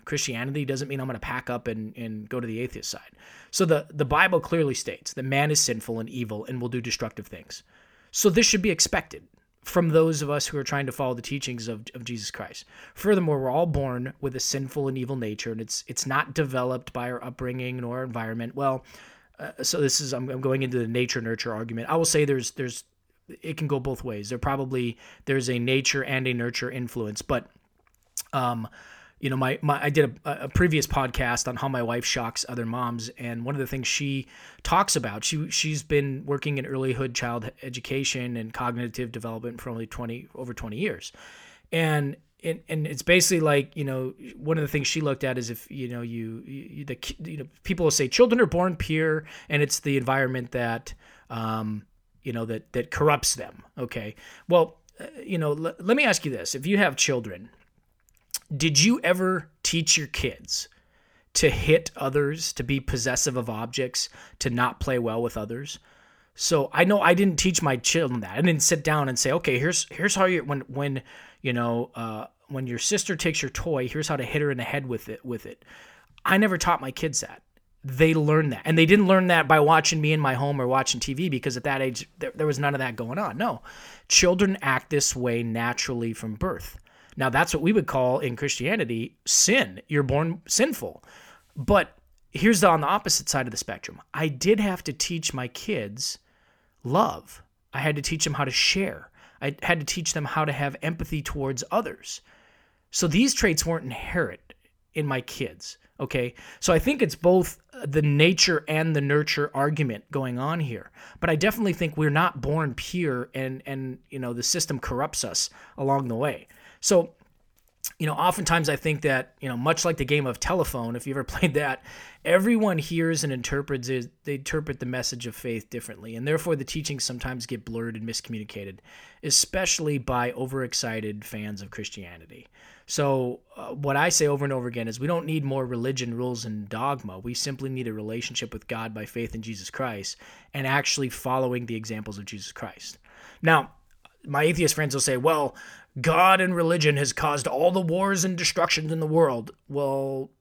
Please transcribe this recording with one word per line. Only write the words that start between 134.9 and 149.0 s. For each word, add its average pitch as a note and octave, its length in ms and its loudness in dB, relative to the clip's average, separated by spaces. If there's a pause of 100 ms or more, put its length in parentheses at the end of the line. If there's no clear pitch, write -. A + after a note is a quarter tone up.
we C3+ 80 -4
don't E3+ 200 -2
need D#3 180 0
more C3+ 220 0
religion, B2 480 -4
rules, A#2+ 320 -4
and G#2+ 220 -6
dogma. A2+ 500 -4
We A#2+ 160 -8
simply C3+ 340 -4
need B2+ 180 -4
a A2 60 -2
relationship A2 600 -6
with G#2+ 140 -12
God A2+ 280 -6
by G#2+ 100 -8
faith A#2 300 -6
in A2 80 -8
Jesus G#2 280 -10
Christ A2+ 460 -6 (380)
and C#3 120 -4
actually C#3 440 2
following B2+ 560 -2
the A#2 80 -6
examples A2 420 -8
of G2+ 80 -12
Jesus F#2+ 260 -12
Christ. - 480 -14 (440)
Now, D#3+ 300 4 (520)
my C#3+ 200 0
atheist D#3+ 300 4
friends D3 200 0
will C3+ 80 0
say, C3 160 2
"Well, D3 360 2 (460)
God F3+ 400 6
and F3+ 160 2
religion D#3+ 400 4
has C#3 160 0
caused D3 340 0
all C#3+ 240 4
the F#3+ 100 2
wars F#3 440 2
and F#3 140 0
destructions D#3+ 520 0
in D#3+ 100 -2